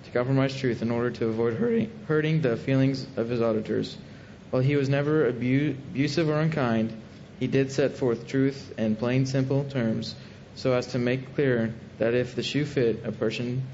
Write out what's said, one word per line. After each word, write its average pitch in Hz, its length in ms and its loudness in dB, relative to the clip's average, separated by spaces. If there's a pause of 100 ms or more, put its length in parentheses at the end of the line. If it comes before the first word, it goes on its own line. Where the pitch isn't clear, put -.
to - 80 -20
compromise 135 480 2
truth 117 220 0
in 113 100 0
order 120 200 0
to 113 160 -2
avoid 113 280 0
hurting, 226 340 0 (200)
hurting 156 320 2
the 117 160 2
feelings 135 580 2
of 113 140 0
his 120 120 0
auditors. 107 560 0 (520)
While 127 120 2
he 135 140 4
was 135 140 2
never 143 400 4
abu-, 131 480 0 (140)
abusive 151 360 2
or 151 140 2
unkind, 120 500 2 (480)
he 127 80 0
did 135 240 2
set 135 220 2
forth - 340 0
truth 135 500 0
in 110 200 2
plain, 127 280 2
simple 135 380 0
terms 113 500 -2 (420)
so 131 180 0
as 123 140 0
to 131 120 -2
make 127 360 0
clear 120 380 2 (260)
that 117 140 2
if 123 220 0
the 120 80 -2
shoe 147 220 0
fit 117 400 0
a 110 60 -4
person 120 520 -2 (100)